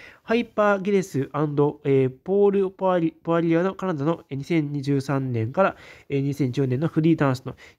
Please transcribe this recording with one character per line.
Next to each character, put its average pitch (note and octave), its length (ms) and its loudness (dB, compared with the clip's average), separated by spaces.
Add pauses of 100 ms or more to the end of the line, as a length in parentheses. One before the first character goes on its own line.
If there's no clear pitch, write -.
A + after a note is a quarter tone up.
(220)
ハ A3+ 140 -2
イ A#3 100 0
パ G#3 300 2
ー G3 60 -6
ギ G3 100 -2
レ G3 100 4
ス C3 320 -4
ア D3 100 0
ン D3 120 -2
ド、 C#3+ 280 0
え C3+ 220 4
ー、 C3 60 -2 (120)
ポ G3+ 220 2
ー G3+ 60 6
ル G3 180 0
ポ F#3+ 220 -2
ア F3+ 80 2
リ-、 E3 120 0 (120)
ポ E3 120 0
ア E3+ 60 2
リ E3 160 2
ア F3 60 2
の F#3+ 100 -2
カ F#3+ 140 -8
ナ F3+ 80 -2
ダ C#3 100 -4
の、 E3 240 -2
え C#3 60 -8
ー、 - 20 -6
二 C#3 60 -8
千 D3+ 280 -2
二 C#3+ 120 -4
十 C#3 180 0
三 C3+ 300 -4
年 A#2 200 -2
か F#3 120 2
ら、 F#3+ 120 0 (320)
え C#3+ 100 -4
ー、 C#3 40 0
二 C#3 140 -2
千 C3 160 0
十 C#3+ 100 -4
四 C3+ 80 0
年 B2+ 100 -2
の D#3+ 80 -2
フ D#3+ 140 -2
リ D#3+ 140 4
ー - 0 -
ダ D3 160 0
ン B2+ 40 -2
ス - 100 -12
の - 100 -12 (240)